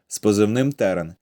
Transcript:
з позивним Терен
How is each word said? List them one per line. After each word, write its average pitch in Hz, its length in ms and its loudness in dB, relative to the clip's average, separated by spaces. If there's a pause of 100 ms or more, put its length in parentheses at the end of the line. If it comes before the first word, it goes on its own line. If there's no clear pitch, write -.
з - 120 -12
позивним 107 520 2
Терен 90 500 -2